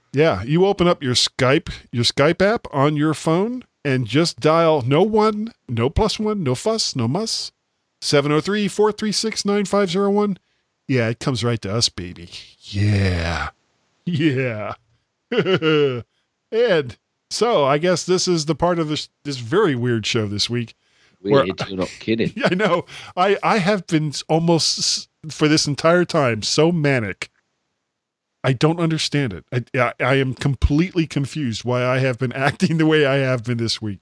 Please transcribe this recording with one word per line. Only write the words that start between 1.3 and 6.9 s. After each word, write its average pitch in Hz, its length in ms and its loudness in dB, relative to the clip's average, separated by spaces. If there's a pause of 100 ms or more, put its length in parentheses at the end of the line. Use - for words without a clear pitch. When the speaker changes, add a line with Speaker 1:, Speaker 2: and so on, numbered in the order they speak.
Speaker 1:
your 120 140 -2
Skype 147 360 2
app 208 320 0
on 147 240 2
your 147 180 0
phone 208 500 -2 (200)
and 131 220 0
just 143 340 0
dial 156 420 4
no 139 200 2
one, 214 500 0 (160)
no 120 220 0
plus 196 300 -2
one, 214 240 -2
no 127 100 0
fuss, 214 400 -2